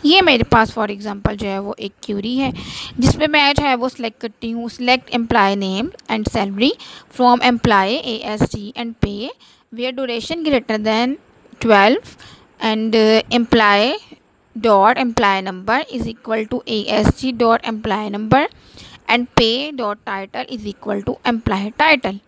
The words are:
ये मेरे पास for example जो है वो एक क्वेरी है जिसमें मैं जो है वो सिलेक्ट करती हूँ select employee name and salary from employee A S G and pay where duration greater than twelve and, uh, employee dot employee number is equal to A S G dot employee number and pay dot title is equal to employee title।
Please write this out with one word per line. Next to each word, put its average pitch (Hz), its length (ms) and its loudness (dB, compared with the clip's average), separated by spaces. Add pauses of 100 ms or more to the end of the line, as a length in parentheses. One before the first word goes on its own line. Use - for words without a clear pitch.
ये 339 180 6
मेरे 262 220 2
पास 220 280 2
for 220 160 -2
example 202 440 -6
जो 208 160 -6
है 196 120 -4
वो 202 180 -8
एक 202 140 -10 (120)
क्वेरी 208 320 -6
है 269 160 -2 (460)
जिसमें 277 300 2
मैं 294 260 2
जो 294 100 0
है 269 120 2
वो 247 120 -2
सिलेक्ट 226 320 -8
करती 233 300 -10
हूँ 233 200 -8
select 247 400 0
employee 226 460 2
name 196 320 -4 (200)
and 220 240 -2
salary 202 380 0 (400)
from 247 320 4
employee 233 640 2
A 247 100 -6 (180)
S 214 180 0
G 226 100 -10 (160)
and 233 240 -8
pay 202 300 -6 (420)
where 240 200 -6
duration 247 520 -6
greater 240 360 0
than 220 360 0 (440)
twelve 226 540 4 (460)
and, 220 340 -2
uh, 220 360 4
employee 226 680 2 (600)
dot 214 420 4
employee 226 440 0
number 190 380 -4 (120)
is 233 140 -6
equal 220 400 -6
to 247 220 -6
A 214 160 -4 (160)
S 208 200 4
G 262 140 -4
dot 226 320 2
employee 214 440 -4
number 220 360 2 (640)
and 240 260 0
pay 247 380 2
dot 214 340 -6
title 196 420 -8
is 214 180 -10
equal 202 360 -8
to 247 240 -6
employee 220 500 -2
title। 285 520 0